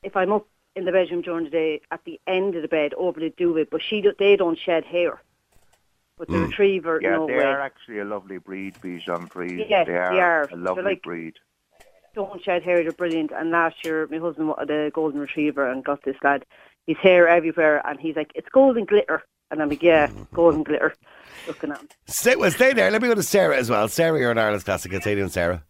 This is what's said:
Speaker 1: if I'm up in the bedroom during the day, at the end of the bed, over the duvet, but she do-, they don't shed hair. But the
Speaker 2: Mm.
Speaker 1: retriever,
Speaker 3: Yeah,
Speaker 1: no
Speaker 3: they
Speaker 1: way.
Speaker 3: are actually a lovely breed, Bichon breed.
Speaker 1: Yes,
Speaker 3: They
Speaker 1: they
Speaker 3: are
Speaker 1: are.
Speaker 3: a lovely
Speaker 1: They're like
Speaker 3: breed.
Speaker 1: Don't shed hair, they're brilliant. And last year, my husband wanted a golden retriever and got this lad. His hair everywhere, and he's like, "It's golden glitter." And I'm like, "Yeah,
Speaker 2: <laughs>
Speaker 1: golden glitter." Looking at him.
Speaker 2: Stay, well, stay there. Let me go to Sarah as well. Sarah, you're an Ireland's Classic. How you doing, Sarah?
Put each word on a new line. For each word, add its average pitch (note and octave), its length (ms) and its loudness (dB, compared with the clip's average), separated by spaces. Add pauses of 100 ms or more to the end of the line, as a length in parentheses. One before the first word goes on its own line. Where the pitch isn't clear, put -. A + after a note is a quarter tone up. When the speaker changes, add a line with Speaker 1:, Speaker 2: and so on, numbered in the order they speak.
Speaker 1:
if G3+ 160 -10
I'm F#3+ 160 2
up G#3 140 -2 (280)
in F#3+ 100 -8
the F3+ 60 0
bedroom F3 300 0
during E3 240 -6
the C#3 60 -12
day, D#3+ 300 -2 (100)
at E3 140 -10
the E3 200 -14
end F#3 300 -2
of D#3+ 80 -6
the D#3+ 40 -8
bed, D3+ 280 0
over F3 240 -4
the D#3+ 100 -4
duvet, D#3+ 400 0
but E3 140 -4
she G#3+ 180 -4
do-, G3 160 2
they G3+ 180 6
don't E3+ 220 0
shed E3 280 -2
hair. F3 360 -2 (960)
But - 120 -14
the - 40 -4
Speaker 2:
Mm. - 140 0
Speaker 1:
retriever, F3 520 0
Speaker 3:
Yeah, F#2+ 120 0
Speaker 1:
no D#3+ 160 -2
Speaker 3:
they B2+ 80 -2
Speaker 1:
way. C3 80 2
Speaker 3:
are C#3 180 0
actually A#2+ 380 -10
a G2+ 60 -6
lovely G2 340 -10
breed, F#2+ 420 -12
Bichon F2 500 -8
breed. F2+ 380 -8
Speaker 1:
Yes, F#3 160 2
Speaker 3:
They F2 80 -6
Speaker 1:
they F2 60 0
Speaker 3:
are F#2 200 0
Speaker 1:
are. E3 320 0
Speaker 3:
a F2 40 -16
lovely F#2 260 -6
Speaker 1:
They're G2 120 -2
like - 100 -10
Speaker 3:
breed. E2 320 -10 (800)
Speaker 1:
Don't G3+ 280 -10
shed F3+ 200 -2
hair, F3 180 2
they're E3 100 -2
brilliant. E3 400 -4
And E3 200 -6
last E3 340 -2
year, D#3+ 240 -4
my D3+ 80 -8
husband D#3 300 -4
wanted D3 240 -4
a D3+ 180 -2
golden D3 300 -2
retriever C#3+ 500 -2
and C3 160 -6
got C#3+ 160 -4
this C3+ 220 -6
lad. C#3+ 200 2 (440)
His D#3+ 100 -2
hair F3+ 300 6
everywhere, D#3+ 580 2
and D3 140 -8
he's D#3+ 160 -6
like, D#3 180 -6
"It's - 160 -12
golden B3+ 360 4
glitter." G3+ 360 2 (300)
And D#3 100 -4
I'm D3 80 -2
like, C#3+ 140 -4
"Yeah, D#3+ 260 6 (120)
Speaker 2:
<laughs> - 120 -20
Speaker 1:
golden D#3+ 300 4
glitter." - 320 -2 (500)
Looking - 260 -8
at C#3+ 100 -10
him. - 60 -20 (200)
Speaker 2:
Stay, - 280 2
well, G3+ 140 2
stay B3+ 240 4
there. G3 160 4
Let A3 140 2
me B3 60 2
go A#3 40 4
to G#3 80 0
Sarah E3+ 340 2
as B2 140 0
well. A2 180 2
Sarah, E3 320 2
you're B2 120 2
an A2+ 80 0
Ireland's G#2+ 240 0
Classic. F#2 280 -4
How G2 200 -4
you G#2 60 0
doing, F#2+ 120 -2
Sarah? F2 400 -2